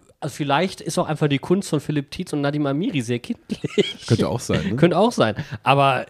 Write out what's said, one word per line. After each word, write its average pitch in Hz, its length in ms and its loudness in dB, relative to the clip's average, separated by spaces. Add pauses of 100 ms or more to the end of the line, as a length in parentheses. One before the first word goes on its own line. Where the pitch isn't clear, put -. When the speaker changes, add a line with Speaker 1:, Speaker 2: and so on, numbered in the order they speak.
(220)
Speaker 1:
also 139 140 -8
vielleicht 151 460 0
ist - 160 -4
auch 175 100 0
einfach 151 220 0
die 139 100 2
Kunst 190 300 0
von 151 100 0
Philipp 147 320 -4
Tietz - 220 -8
und 147 80 -2
Nadim 147 240 0
Amiri 156 340 0
sehr 120 200 -2
kindlich. - 420 -8 (440)
Speaker 2:
Könnte - 220 4
auch 113 140 -2
sein, 82 300 -2
ne? 110 40 -2
Speaker 1:
Könnte 156 220 4
auch 226 160 4
sein. 113 200 2 (300)
Aber 135 460 4